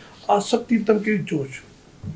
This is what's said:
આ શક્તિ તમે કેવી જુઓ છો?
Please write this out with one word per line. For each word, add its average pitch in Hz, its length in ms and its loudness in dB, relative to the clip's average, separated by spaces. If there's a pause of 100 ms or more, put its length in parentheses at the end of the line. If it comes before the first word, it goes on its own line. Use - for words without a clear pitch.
(280)
આ 202 100 4
શક્તિ 233 400 0
તમે 208 200 2
કેવી 214 200 0
જુઓ 147 260 -4
છો? - 260 -16 (460)